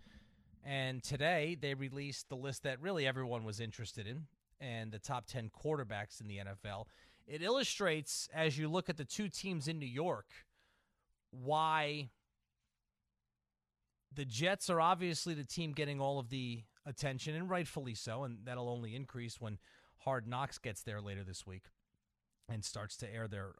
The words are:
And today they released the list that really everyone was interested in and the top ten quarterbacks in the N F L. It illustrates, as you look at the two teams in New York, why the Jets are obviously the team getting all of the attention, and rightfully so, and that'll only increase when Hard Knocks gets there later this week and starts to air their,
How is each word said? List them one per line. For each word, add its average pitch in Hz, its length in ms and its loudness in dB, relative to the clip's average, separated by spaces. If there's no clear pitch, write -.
And 131 360 0
today 156 580 4
they 139 140 0
released 135 540 -4
the 139 80 -4
list 131 280 -4
that 131 180 -2
really 165 260 2
everyone 123 380 0
was 110 160 -4
interested 110 440 -6
in 139 220 -6
and 113 320 -4
the 110 80 -8
top 123 280 -4
ten 113 220 -4
quarterbacks 110 720 -2
in 107 80 -10
the 101 120 -6
N 98 100 -6
F 95 160 -10
L. 104 240 -6
It 156 160 -6
illustrates, 190 920 2
as 156 240 6
you 156 100 4
look 170 220 4
at 165 80 0
the 151 80 -2
two 208 240 0
teams 165 400 0
in 160 100 -2
New 143 60 -2
York, 127 420 2
why 151 800 4
the 139 140 -2
Jets 156 440 2
are 170 120 8
obviously 175 540 6
the 147 80 -4
team 160 280 -2
getting 143 300 0
all 139 180 4
of 117 100 -4
the 120 340 -4
attention, 143 500 -2
and 175 120 -2
rightfully 156 460 0
so, 117 300 -4
and 120 200 -6
that'll 123 260 -4
only 117 260 -4
increase 123 440 -6
when 107 200 -6
Hard 127 280 0
Knocks 123 300 -2
gets 107 240 -6
there 104 180 -4
later 101 240 -6
this 92 220 -8
week 92 200 -12
and 107 140 -4
starts - 320 -8
to 107 160 -8
air 113 140 -2
their, 98 320 -6